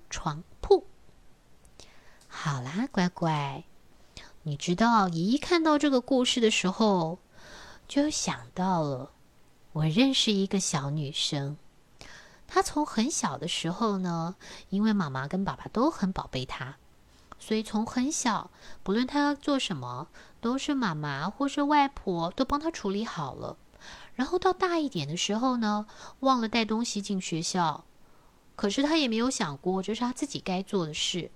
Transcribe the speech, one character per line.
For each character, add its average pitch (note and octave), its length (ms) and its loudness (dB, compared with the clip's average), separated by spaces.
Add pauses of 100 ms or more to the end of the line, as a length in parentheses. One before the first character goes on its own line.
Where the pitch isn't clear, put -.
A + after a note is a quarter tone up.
床 D#3 340 -6 (180)
铺。 - 260 4 (1400)
好 C#3 320 -4
啦， F3 280 -2
乖 F#3 200 2
乖， D3 560 -2 (800)
你 D3 120 -4
知 F3 200 0
道 A3 340 6
姨 E3+ 220 0
姨 C4+ 60 2
看 E4+ 240 2
到 D#4 160 6
这 D4 120 4
个 C4 100 4
故 B3+ 240 2
事 B3 160 2
的 A3 100 6
时 F3+ 200 2
候， F3+ 500 2 (720)
就 D4 200 2
想 B2+ 440 -4
到 F3+ 280 2
了 C3+ 300 -4 (640)
我 D#3 120 0
认 A#3 280 4
识 A3 180 2
一 G3 160 2
个 G3+ 140 0
小 C#3+ 280 -2
女 D3 220 -4
生。 C#3+ 460 -2 (880)
她 F#4 140 2
从 D4+ 240 0
很 B3 260 0
小 D3 260 -2
的 F3 120 -6
时 - 200 -2
候 G3+ 280 0
呢， E3+ 380 -2 (340)
因 G3+ 140 2
为 A3 100 4
妈 F3+ 160 2
妈 C3 180 -4
跟 F#3 160 -2
爸 D#3 140 -4
爸 - 160 -14
都 C4+ 180 4
很 F#3+ 220 -2
宝 - 180 -4
贝 B2+ 140 -4
她， C3 320 -10 (600)
所 - 200 -4
以 A3+ 40 0
从 G#3+ 240 -2
很 B3+ 240 -2
小， A3+ 400 -2 (340)
不 F#3 100 0
论 A#3+ 120 2
她 C#4+ 140 -2
要 C#4+ 160 2
做 C#4 240 0
什 - 160 -4
么， B2 320 -8 (320)
都 B3 180 0
是 D4 160 -2
妈 A3 220 0
妈 D3 340 -2
或 C#4 200 -2
是 D4 140 0
外 C#4+ 260 4
婆 E3+ 420 -4
都 C4+ 140 0
帮 C#4+ 120 0
她 D#4 140 -2
处 - 180 -6
理 G3+ 140 -2
好 D3+ 300 -6
了。 - 240 -10 (580)
然 C4 120 -2
后 F4 100 0
到 F#4 140 4
大 F4+ 260 2
一 D4 120 0
点 D3 180 -4
的 D3+ 80 -4
时 G#3+ 220 0
候 B3+ 180 2
呢， G#3 320 0 (320)
忘 C4 220 4
了 A3 80 0
带 A3+ 160 2
东 A3 180 0
西 G#3+ 180 -4
进 G3 200 -2
学 D#3+ 200 -4
校， E3+ 440 0 (720)
可 G#3 120 2
是 C#4 140 2
她 D#4 140 4
也 C#4+ 100 4
没 A3 80 2
有 A#3+ 140 2
想 E3 280 -2
过 F#3 240 0
这 G3+ 140 -2
是 A#3 60 -4
她 B3 100 0
自 C#4+ 160 -4
己 - 120 -6
该 F#3 220 -2
做 F#3+ 240 -2
的 D3+ 80 -8
事， - 420 -4